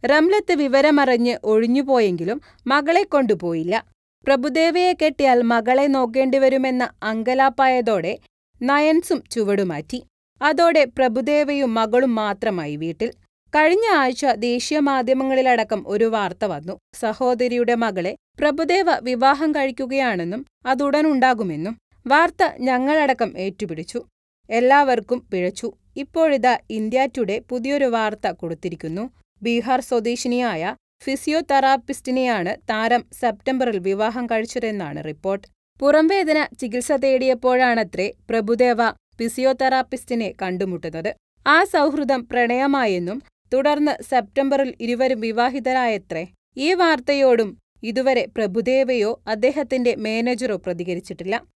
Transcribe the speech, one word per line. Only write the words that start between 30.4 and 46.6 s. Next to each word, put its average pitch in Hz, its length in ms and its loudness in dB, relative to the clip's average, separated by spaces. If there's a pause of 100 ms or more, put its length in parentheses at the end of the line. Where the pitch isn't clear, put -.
ഫിസിയോതെറാപ്പിസ്റ്റിനെയാണ് 269 1500 -2 (120)
താരം 226 440 0
സെപ്റ്റംബറിൽ 240 640 -2
വിവാഹം 214 460 -2
കഴിച്ചതെന്നാണ് 220 800 -6
റിപ്പോർട്ട്. 190 440 -6 (320)
പുറംവേദന 311 680 2 (120)
ചികിത്സ 247 320 -4
തേടിയപ്പോഴാണത്രേ 254 1200 2 (160)
പ്രഭുദേവ 233 600 2
ഫിസിയോതെറാപ്പിസ്റ്റിനെ 254 1500 -2
കണ്ടുമുട്ടുന്നത്. 180 760 -6 (320)
ആ 311 160 4
സൗഹൃദം 285 680 0
പ്രണയമായെന്നും 240 920 0 (300)
തുടർന്ന് 294 500 0
സെപ്റ്റംബറിൽ 269 800 0
ഇരുവരും 240 380 0
വിവാഹിതരായത്രേ. 233 1080 -2 (300)
ഈ 302 160 0